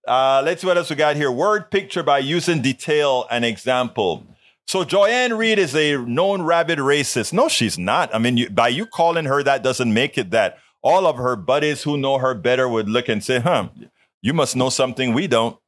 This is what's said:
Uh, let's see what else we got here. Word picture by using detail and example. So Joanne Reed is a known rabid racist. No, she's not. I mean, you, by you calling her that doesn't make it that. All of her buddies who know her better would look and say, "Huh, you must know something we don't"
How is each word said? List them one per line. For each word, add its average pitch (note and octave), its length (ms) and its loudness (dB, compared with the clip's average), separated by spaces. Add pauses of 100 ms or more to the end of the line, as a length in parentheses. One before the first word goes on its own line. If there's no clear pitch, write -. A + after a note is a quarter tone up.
Uh, C3+ 340 4
let's E3 200 -2
see F#3 40 -4
what F3+ 120 4
else D#3+ 100 -2
we D3+ 80 -6
got D3+ 200 2
here. C#3+ 140 0
Word F#3 400 0
picture F#3+ 320 -2
by C#3 160 4
using D3+ 440 0
detail C3+ 680 0
and A#2 140 0
example. A#2 800 -2 (420)
So F#3 180 -2
Joanne A3+ 500 2
Reed A3 240 0
is D3+ 160 0
a D3 240 2
known D#3+ 440 -2
rabid E3 360 0
racist. C3+ 560 0
No, C4+ 140 4
she's A2 300 -2
not. A#2 360 0
I A2 40 0
mean, A#2+ 200 0
you, A#2+ 100 -2
by A2+ 200 2
you E3 180 -4
calling E3 400 -2
her C#3+ 160 0
that C3+ 200 2
doesn't B2 300 0
make B2+ 240 0
it G#2 140 -4
that. G#2 280 0 (240)
All F3+ 240 2
of D3+ 100 2
her B2+ 200 -2
buddies C#3+ 460 -2
who D3 160 -2
know C3+ 200 0
her C3 140 0
better B2+ 340 0
would A2 220 -2
look A#2+ 200 -2
and G#2+ 140 -2
say, B2+ 180 0
"Huh, A#2+ 280 0 (540)
you B2+ 100 -2
must D3 240 0
know B2+ 140 0
something B2+ 420 -2
we D#3 140 0
don't" A2+ 420 0